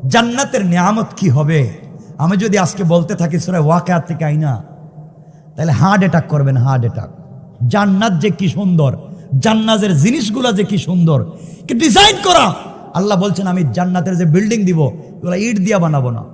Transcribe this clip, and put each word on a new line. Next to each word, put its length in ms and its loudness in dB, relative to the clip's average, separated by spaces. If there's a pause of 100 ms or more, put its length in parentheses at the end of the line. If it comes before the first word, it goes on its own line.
জান্নাতের 580 0
নিয়ামত 400 2 (120)
কি 120 2
হবে? 400 2 (480)
আমি 200 0
যদি 200 0
আজকে 260 -2
বলতে 320 2
থাকি 240 -2
সূরা 200 -2
ওয়াকিয়া 400 2
থেকে 260 -6
আইনা, 380 -2 (920)
তাহলে 160 -2
হার্ট 280 2
অ্যাটাক 280 2
করবেন, 300 0
হার্ট 280 0
অ্যাটাক। 240 -6 (580)
জান্নাত 520 2
যে 100 0
কি 200 0
সুন্দর, 480 2 (420)
জান্নাতের 580 2
জিনিসগুলা 540 0
যে 120 0
কি 140 -2
সুন্দর, 480 2 (420)
কি 60 -4
ডিজাইন 500 4
করা। 300 4 (400)
আল্লাহ 260 0
বলছেন, 280 -2
"আমি 160 0 (100)
জান্নাতের 440 -2
যে 80 0
বিল্ডিং 380 2
দিব, 160 2 (360)
এগুলা 200 -6
ইট 220 -2
দিয়া 220 0
বানাবো 320 0
না 120 -8 (100)